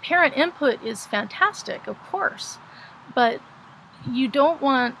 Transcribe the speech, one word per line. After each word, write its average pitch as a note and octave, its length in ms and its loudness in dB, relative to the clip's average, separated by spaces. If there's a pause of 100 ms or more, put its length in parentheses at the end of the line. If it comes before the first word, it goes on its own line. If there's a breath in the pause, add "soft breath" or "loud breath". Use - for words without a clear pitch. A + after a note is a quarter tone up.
parent D#4+ 360 2
input C#4+ 460 0
is A3 240 -6
fantastic, - 800 -2
of - 100 -10 (140)
course, - 460 -4 (580 loud breath)
but A#3 260 2 (680)
you B3+ 180 0
don't C#4+ 340 2
want B3+ 380 2